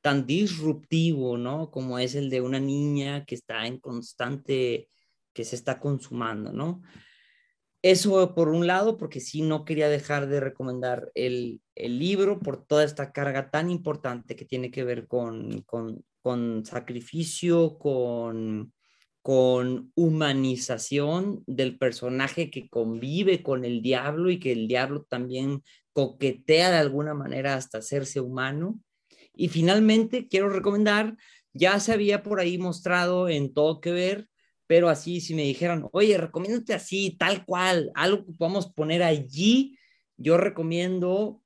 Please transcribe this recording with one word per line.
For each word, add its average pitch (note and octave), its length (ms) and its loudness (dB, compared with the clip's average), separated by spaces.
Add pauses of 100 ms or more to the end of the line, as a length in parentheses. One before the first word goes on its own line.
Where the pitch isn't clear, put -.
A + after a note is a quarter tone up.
tan C#3 260 0
disruptivo, D#3 1120 0
¿no? D3 320 -6
Como B2+ 300 -6
es B2+ 160 -2
el C#3 140 -2
de B2+ 100 0
una B2+ 180 -2
niña C#3+ 680 -2
que B2+ 120 -10
está A2+ 320 -8
en B2+ 100 -10
constante, B2+ 1080 -4 (440)
que A#2 120 -8
se A#2+ 100 -10
está B2 240 -6
consumando, A#2 720 -6
¿no? E3 300 -6 (960)
Eso F#3 540 6
por E3+ 140 4
un E3+ 180 2
lado, G3+ 300 2
porque D3 240 -10
sí D3+ 220 -6
no D#3 220 -2
quería D3+ 240 0
dejar D3 380 0
de C#3+ 140 0
recomendar B2+ 760 -6
el, B2 460 -4 (160)
el A#2+ 240 -4
libro G3 400 0
por - 260 -8
toda D3 160 4
esta D3 300 -2
carga C3+ 380 -4
tan E3 200 -2
importante D3 640 -6
que - 100 -16
tiene B2+ 280 -8
que C3+ 100 -8
ver A#2+ 240 -6
con, A2+ 560 -6
con, A2+ 420 -10 (160)
con A#2 460 -2
sacrificio, D#3+ 1120 -2
con, A#2 960 -4 (500)
con B2+ 720 2
humanización C#3+ 1500 0
del C3 320 -2
personaje C3+ 720 -2
que C3 180 -12
convive C3+ 760 0
con B2+ 200 -2
el A#2+ 160 -2
diablo C#3 480 0
y F3+ 120 0
que C3 100 -2
el A2+ 160 0
diablo C3 420 -2
también B2+ 540 -4 (320)
coquetea C#3+ 800 2
de E3 60 6
alguna D3 360 0
manera C3+ 400 -4
hasta C3 240 -8
hacerse C3+ 420 -4
humano. C3+ 600 -4 (560)
Y - 120 0
finalmente A3 800 4
quiero G3 220 2
recomendar, G#3 680 2 (360)
ya F#3 260 4
se G#3+ 140 0
había G3+ 320 2
por G#3 160 -2
ahí F3+ 180 0
mostrado F3+ 680 0
en C#3+ 240 0
Todo D#3 280 2
Que E3+ 120 -2
Ver, F#3 360 -2 (380)
pero E3+ 220 8
así E3 320 0
si E3 140 -6
me D#3+ 80 -2
dijeran, D#3+ 500 -2
"Oye, G#3 260 6
recomiéndate G3+ 560 -4
así, F#3+ 420 -4
tal F#3 280 0
cual, F3+ 500 0
algo F#3+ 320 0
que F3 60 -18
podamos F3+ 400 -2
poner D#3+ 320 0
allí", E3 720 2 (380)
yo D#3 200 2
recomiendo F3+ 1080 -2